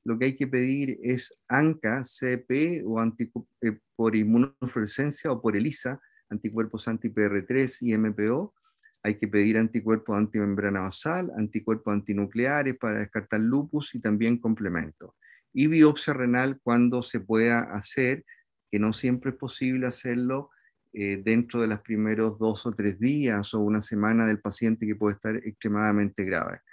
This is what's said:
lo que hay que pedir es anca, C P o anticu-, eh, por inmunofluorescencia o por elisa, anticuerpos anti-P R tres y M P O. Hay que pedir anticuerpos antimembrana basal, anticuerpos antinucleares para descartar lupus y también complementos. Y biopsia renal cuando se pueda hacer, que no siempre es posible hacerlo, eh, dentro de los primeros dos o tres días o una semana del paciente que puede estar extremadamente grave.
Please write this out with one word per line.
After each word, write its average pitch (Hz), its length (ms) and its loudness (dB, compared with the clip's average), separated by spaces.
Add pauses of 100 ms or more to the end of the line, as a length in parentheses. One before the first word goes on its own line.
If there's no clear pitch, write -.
lo 117 120 -2
que 127 100 0
hay 135 100 -2
que 139 100 -2
pedir 131 560 -2
es 123 340 -4 (120)
anca, 135 560 4
C 127 340 -2
P 147 460 0
o 110 160 0
anticu-, 113 480 -2 (140)
eh, 110 180 -2 (160)
por 113 180 2
inmunofluorescencia 127 1200 0
o 113 100 -4
por 104 140 2
elisa, 131 440 -2 (300)
anticuerpos 107 560 -4
anti-P 110 380 -2
R 101 180 0
tres 127 400 -2
y 120 100 0
M 110 200 0
P 104 180 0
O. 160 240 -4 (480)
Hay 104 140 -2
que 107 100 -4
pedir 104 320 2
anticuerpos 110 580 0
antimembrana 101 680 0
basal, 165 540 -4
anticuerpos 110 580 -2
antinucleares 117 840 -2
para 107 220 -2
descartar 104 400 -4
lupus 143 560 -2
y 117 40 -8
también 113 380 2
complementos. 92 720 -4 (420)
Y 135 140 2
biopsia 156 480 6
renal 127 480 0
cuando 120 400 4
se - 160 -6
pueda 113 400 2 (140)
hacer, 127 520 -2 (460)
que 104 80 -2
no 107 140 2
siempre 127 400 -2
es 131 40 -14
posible 127 520 -4
hacerlo, 123 600 -4 (420)
eh, 98 320 -4
dentro 117 360 2
de 113 60 2
los 107 140 -2
primeros 107 580 0
dos 110 280 -2
o 117 60 -2
tres 101 280 -2
días 123 520 0
o 110 60 -2
una 104 240 2
semana 110 440 2
del 107 120 2
paciente 110 480 -2
que 104 80 -2
puede 104 220 0
estar 107 180 -4
extremadamente 104 920 0
grave. 82 360 -4 (120)